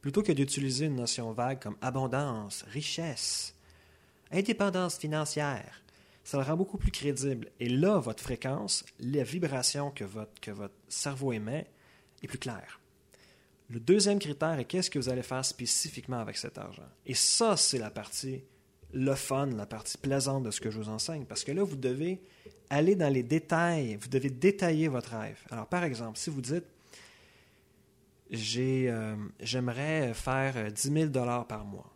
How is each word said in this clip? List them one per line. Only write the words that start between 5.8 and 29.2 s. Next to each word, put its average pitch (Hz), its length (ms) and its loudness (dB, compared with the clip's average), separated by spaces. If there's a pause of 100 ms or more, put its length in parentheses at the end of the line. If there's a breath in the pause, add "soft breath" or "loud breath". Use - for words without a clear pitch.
ça - 120 -2
le 135 60 2
rend 151 140 2
beaucoup 190 200 0
plus - 140 2
crédible. 135 580 -2 (120)
Et 120 80 0
là, 170 300 6
votre 117 220 -4
fréquence, 139 640 -2 (160)
la 135 240 0
vibration 143 680 0
que 135 120 -8
votre, 104 380 -10
que 110 100 -10
votre 101 220 -10 (160)
cerveau 135 420 -2
émet 113 400 -4 (500 soft breath)
est - 60 -10
plus - 100 -8
claire. - 440 -10 (880 soft breath)
Le 117 100 -6
deuxième 196 400 6
critère 156 400 -2
est 120 60 -2
qu'est-ce 180 240 -2
que 143 100 -2
vous 120 80 -2
allez 127 160 -2
faire 131 220 -4
spécifiquement 123 760 -2
avec 104 160 -6
cet - 220 -8
argent. 92 320 -14 (160)
Et 135 80 -6
ça, 208 420 6
c'est - 220 4
la 107 120 -4
partie, 131 540 -8 (480 soft breath)
le 135 240 2
fun, 139 300 0
la 110 200 -2
partie 107 320 -8
plaisante 135 460 0
de 110 80 -2
ce - 80 -4
que 113 100 -4
je 110 120 -6
vous 107 80 -6
enseigne. 139 340 -4
Parce - 220 -6
que 139 80 -4
là, 190 100 2
vous 156 140 -2
devez 139 440 0 (480 loud breath)
aller 156 260 6
dans 151 180 4
les 127 100 4
détails, 160 720 2
vous 104 140 -10
devez 135 200 2
détailler 160 600 4
votre 120 260 -2
rêve. 107 240 -6 (100)
Alors, 113 180 -6
par 180 180 0
exemple, 117 320 -4
si - 120 -4
vous 139 120 -4
dites, « 151 240 -2 (1600 loud breath)
J'ai, 123 600 0
euh, 110 260 -2 (240)